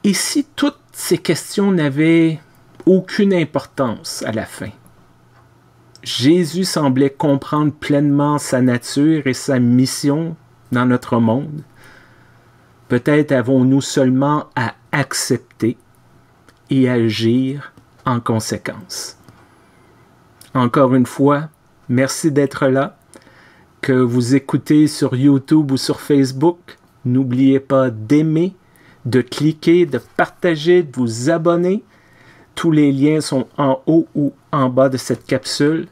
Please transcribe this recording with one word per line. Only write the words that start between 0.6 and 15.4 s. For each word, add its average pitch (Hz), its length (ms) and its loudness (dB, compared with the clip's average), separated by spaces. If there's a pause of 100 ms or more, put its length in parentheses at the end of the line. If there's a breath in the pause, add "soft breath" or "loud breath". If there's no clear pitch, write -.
ces - 260 -2
questions 196 540 -2
n'avaient 160 680 2 (460)
aucune 190 480 2
importance - 920 -4
à - 60 -6
la 107 140 -6
fin ? - 260 -14 (1300)
Jésus 165 640 0
semblait 139 440 0
comprendre 151 640 -2
pleinement 147 640 0
sa 131 240 -2
nature 143 640 0
et 131 80 0
sa 131 260 -2
mission 139 760 0 (360)
dans 123 140 0
notre 123 320 0
monde. 139 440 -2 (1300 soft breath)
Peut-être 147 420 0
avons-nous 131 500 2
seulement 139 760 0
à 117 180 -4 (180)
accepter - 840 -4 (920)